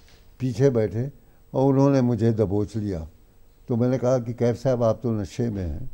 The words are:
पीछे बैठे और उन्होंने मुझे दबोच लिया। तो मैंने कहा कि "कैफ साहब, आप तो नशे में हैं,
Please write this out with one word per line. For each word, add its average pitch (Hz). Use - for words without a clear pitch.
पीछे 131
बैठे 113
और 135
उन्होंने 139
मुझे 117
दबोच 104
लिया। 95
तो 127
मैंने 123
कहा 123
कि 117
"कैफ 117
साहब, 123
आप 110
तो 120
नशे 110
में 95
हैं, -